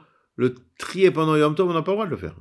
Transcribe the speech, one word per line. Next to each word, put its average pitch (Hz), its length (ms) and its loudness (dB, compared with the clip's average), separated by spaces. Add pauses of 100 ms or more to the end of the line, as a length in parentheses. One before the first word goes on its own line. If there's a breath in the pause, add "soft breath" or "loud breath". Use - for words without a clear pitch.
(360 soft breath)
le 127 180 0 (240)
trier 185 320 2
pendant 156 260 0
Yom 151 180 2
Tov, 185 140 0
on 175 60 -2
n'a 160 80 0
pas 160 100 -4
le 196 40 0
droit 220 100 -4
de 165 60 -6
le 117 40 -6
faire 85 240 -10